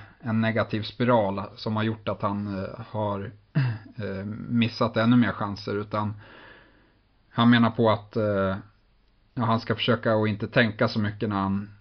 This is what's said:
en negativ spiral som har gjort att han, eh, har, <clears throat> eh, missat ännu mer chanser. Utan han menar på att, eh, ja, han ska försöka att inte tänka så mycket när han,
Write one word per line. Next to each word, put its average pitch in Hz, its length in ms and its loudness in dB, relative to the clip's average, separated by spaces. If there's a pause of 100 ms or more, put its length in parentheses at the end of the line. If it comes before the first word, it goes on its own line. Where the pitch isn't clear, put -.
(200)
en 110 220 0
negativ 110 400 0
spiral 104 600 0 (140)
som 110 200 -4
har 107 80 0
gjort 110 240 -4
att 101 140 -4
han, 101 420 -4
eh, - 160 -10 (100)
har, 101 420 -4 (220)
<clears throat> 123 420 -2
eh, 98 300 -8 (240)
missat 117 480 0
ännu 117 180 4
mer 110 160 4
chanser. 101 440 -6
Utan 104 380 -4 (1160)
han 120 200 4
menar 117 200 6
på 113 200 2
att, 104 260 -2
eh, 98 400 0 (800)
ja, 123 100 -2
han 113 160 2
ska 117 160 -2
försöka 117 400 0
att 107 120 2
inte 107 200 -2
tänka 117 400 2
så 113 120 -2
mycket 104 300 -2
när 104 60 -4
han, 98 340 0 (120)